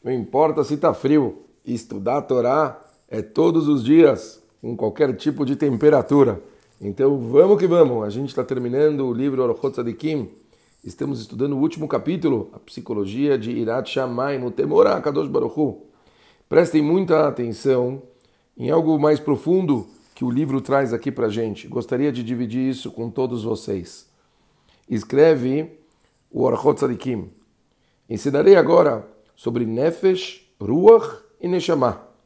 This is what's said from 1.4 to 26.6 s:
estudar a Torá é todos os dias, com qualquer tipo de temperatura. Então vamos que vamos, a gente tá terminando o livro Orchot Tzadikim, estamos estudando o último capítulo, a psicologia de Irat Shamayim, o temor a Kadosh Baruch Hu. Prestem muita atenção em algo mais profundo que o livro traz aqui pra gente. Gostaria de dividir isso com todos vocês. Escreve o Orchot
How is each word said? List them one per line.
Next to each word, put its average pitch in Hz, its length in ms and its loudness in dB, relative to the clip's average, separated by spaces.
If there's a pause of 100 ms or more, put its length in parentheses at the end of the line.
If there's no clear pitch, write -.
estudar 120 520 -6
a 139 40 -2
Torá 131 600 0 (280)
é 110 120 -6
todos 165 460 0
os 139 160 2
dias, 143 600 4 (180)
com 117 140 -8
qualquer 110 400 -2
tipo 147 300 -4
de 139 100 -2
temperatura. 139 840 2 (400)
Então 135 360 0
vamos 143 400 6
que 185 100 0
vamos, 139 380 4
a 104 40 -4
gente 135 240 -8
tá 127 100 -4
terminando 135 640 -2
o 120 80 -2
livro 131 300 -2
Orchot 120 280 -2
Tzadikim, 123 580 -6 (540)
estamos 135 360 -8
estudando 117 340 -6
o 135 60 -4
último 160 280 -2
capítulo, 139 680 -2
a - 60 -20
psicologia 117 800 -4
de 113 140 -6
Irat 113 380 -4
Shamayim, 131 540 -4
o 123 80 -6
temor 170 360 4
a 180 140 0
Kadosh 147 260 -4
Baruch 120 320 -4
Hu. 135 280 -4 (600)
Prestem 160 340 4
muita 156 460 2
atenção 123 720 -2 (560)
em 123 140 -6
algo 160 260 2
mais 151 220 2
profundo 151 680 0 (280)
que 131 100 -6
o 120 60 -2
livro 135 280 -2
traz 131 340 0
aqui 117 180 -6
pra 117 180 -2
gente. 107 380 -6
Gostaria 123 440 -2
de 120 120 -8
dividir 123 480 -4
isso - 200 -10
com 117 160 -10
todos 120 360 -6
vocês. 101 680 -8 (800)
Escreve 139 920 0 (520)
o - 100 -4
Orchot 127 360 2